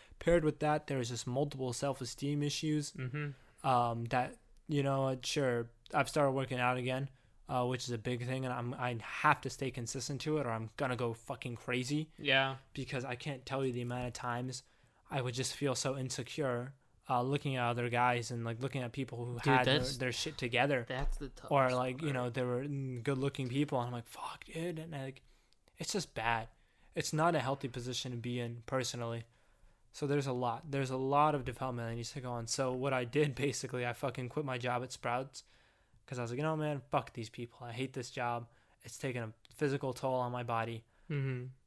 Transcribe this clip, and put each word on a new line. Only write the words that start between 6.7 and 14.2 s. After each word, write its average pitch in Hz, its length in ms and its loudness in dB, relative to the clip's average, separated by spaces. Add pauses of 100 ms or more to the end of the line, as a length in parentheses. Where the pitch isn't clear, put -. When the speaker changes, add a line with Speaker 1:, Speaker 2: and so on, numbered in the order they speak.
Speaker 1:
again, 131 320 0 (380)
uh, 127 180 2
which 123 180 0
is 123 60 -4
a 117 80 0
big 123 260 -2
thing, 131 200 -2
and 127 100 -2
I'm, 120 200 -2
I 123 260 -2
have - 420 4
to 127 80 -4
stay 131 200 -4
consistent 123 520 -4
to 156 160 2
it, 135 80 0
or 120 40 0
I'm 113 260 -2
gonna 127 200 0
go 117 160 0
fucking 120 440 -8
crazy. 131 600 0
Speaker 2:
Yeah. 135 380 4 (160)
Speaker 1:
Because 131 320 -4
I 127 100 -4
can't 127 300 -6
tell 135 200 0
you 131 80 2
the 120 100 -2
amount 123 240 -4
of 120 80 -6
times 123 480 -4 (480)